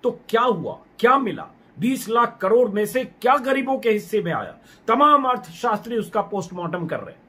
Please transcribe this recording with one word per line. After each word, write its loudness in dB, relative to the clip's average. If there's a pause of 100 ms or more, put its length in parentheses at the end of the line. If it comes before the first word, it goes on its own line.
तो -2
क्या 0
हुआ, -2 (220)
क्या 4
मिला? -6 (280)
बीस -2
लाख 0
करोड़ 4
में 0
से -2
क्या 0
गरीबों -2
के 0
हिस्से -2
में -4
आया? -6 (320)
तमाम 6
अर्थशास्त्री -2
उसका -2
postmortem -6
कर -6
रहे -10
हैं। -20